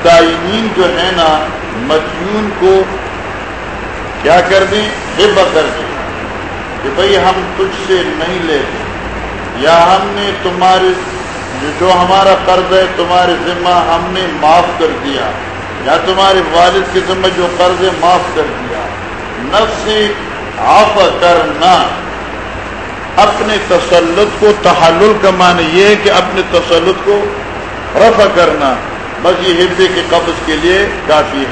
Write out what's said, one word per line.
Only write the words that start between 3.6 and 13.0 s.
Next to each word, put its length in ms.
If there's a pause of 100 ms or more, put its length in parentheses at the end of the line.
کیا 180
کر 300
دیں، 200 (280)
ہبہ 240 (120)
کر 80
دیں 240 (960)
کہ 120
بھائی 220
ہم 240 (160)
تجھ 320
سے 180
نہیں 360
لیتے، 420 (720)
یا 280
ہم 220
نے 240 (120)
تمہارے 500 (720)
جو، 60 (120)
جو 120
ہمارا 420 (120)
قرض 260
ہے 120 (120)
تمہارے 360 (140)